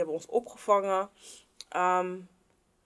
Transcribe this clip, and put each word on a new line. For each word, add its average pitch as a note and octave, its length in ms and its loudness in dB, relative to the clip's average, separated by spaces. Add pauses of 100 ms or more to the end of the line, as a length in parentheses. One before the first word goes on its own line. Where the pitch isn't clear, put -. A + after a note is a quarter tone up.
hebben D#3 120 -4
ons E3 120 -8
opgevangen. G3 840 0 (580)
Ehm, F3+ 480 2 (680)